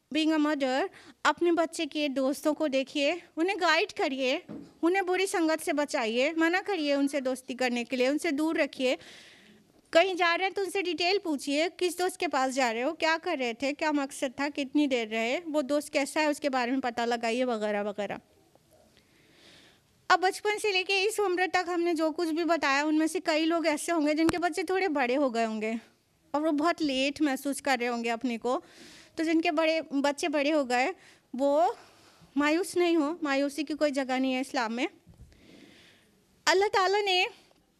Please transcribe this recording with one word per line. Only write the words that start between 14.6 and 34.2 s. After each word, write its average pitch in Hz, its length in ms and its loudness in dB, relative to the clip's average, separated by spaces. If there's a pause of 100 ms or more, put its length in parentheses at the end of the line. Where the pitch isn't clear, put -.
देर 240 200 0
रहे, 226 300 -2 (100)
वो 302 160 0
दोस्त 285 300 -2
कैसा 277 280 0
है 302 80 2
उसके 294 200 -2
बारे 254 220 -2
में 269 100 0
पता 240 240 -2
लगाइए 233 400 0
वगैरह 214 380 -2
वगैरह। 202 360 -6 (1900)
अब 359 100 6
बचपन 392 380 0
से 415 140 0
लेके 381 320 2
इस 415 160 0
उम्र 370 340 2
तक 370 160 2
हमने 349 240 0
जो 311 180 0
कुछ 320 180 -2
भी 320 160 -2
बताया 294 400 2
उनमें 311 220 2
से 339 140 -2
कई 320 240 2
लोग 330 220 2
ऐसे 302 240 0
होंगे 302 240 2
जिनके 330 240 2
बच्चे 349 240 -2
थोड़े 381 260 0
बड़े 262 260 0
हो 277 140 2
गए 226 160 0
होंगे 220 340 -4 (540)
और 294 80 0
वो 320 120 2
बहुत 339 280 0
लेट 277 400 0
महसूस 269 400 -2
कर 262 180 0
रहे 240 100 -2
होंगे 233 220 -2
अपने 233 260 -4
को। 247 240 -2 (560)
तो 330 60 -2
जिनके 330 280 2
बड़े, 320 300 2 (120)
बच्चे 277 360 0
बड़े 285 220 0
हो 302 140 2
गए 247 280 0 (400)
वो 285 420 2 (600)
मायूस 302 420 0
नहीं 339 200 4
हो, 311 260 0
मायूसी 285 400 -2
की 311 100 -6
कोई 302 200 0
जगह 254 260 -2
नहीं 262 140 0